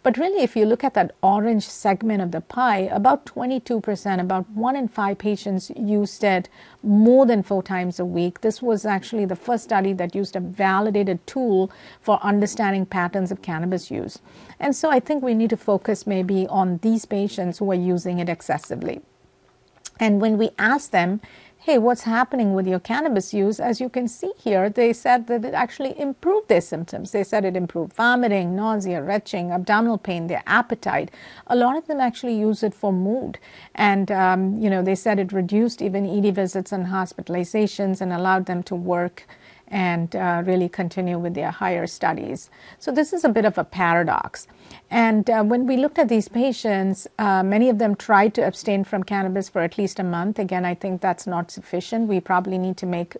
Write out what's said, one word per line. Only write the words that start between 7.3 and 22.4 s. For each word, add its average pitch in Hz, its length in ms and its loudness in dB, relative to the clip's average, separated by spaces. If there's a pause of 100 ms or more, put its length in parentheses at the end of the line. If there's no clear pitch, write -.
four 190 200 -2
times 180 360 -4
a 180 60 -2
week. 175 360 -2
This 220 220 -2
was 220 240 0
actually 202 380 -2
the 180 120 -2
first 233 280 -4
study 196 300 0
that 180 200 -4
used 196 220 -4
a 175 40 -4
validated 190 840 0
tool 196 460 0 (280)
for 208 220 2
understanding 202 640 0
patterns 185 460 -2
of 185 100 -8
cannabis 175 480 -4
use. - 280 -8 (400)
And 285 180 -2
so 320 140 0
I 262 100 4
think 294 220 -2
we 247 120 0
need 226 160 2
to 226 60 0
focus 202 500 -2
maybe 190 420 0
on 185 300 0
these 220 260 0
patients 196 540 -4
who 196 120 -2
are 185 40 2
using 180 440 0
it 175 100 -2
excessively. - 720 -6 (960)
And 208 220 2
when 220 160 2
we 220 220 2
ask 247 320 0
them, 185 300 0 (380)
"Hey, 294 200 4
what's 240 240 2
happening 226 520 0